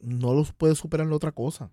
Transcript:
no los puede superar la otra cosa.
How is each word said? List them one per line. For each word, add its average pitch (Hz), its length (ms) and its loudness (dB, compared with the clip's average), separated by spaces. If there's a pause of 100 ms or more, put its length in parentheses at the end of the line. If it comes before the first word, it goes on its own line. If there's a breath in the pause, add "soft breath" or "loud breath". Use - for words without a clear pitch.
no 123 320 0
los 147 200 2
puede 160 220 4
superar 156 320 -2
la 156 80 0
otra 151 160 -2
cosa. 127 420 -6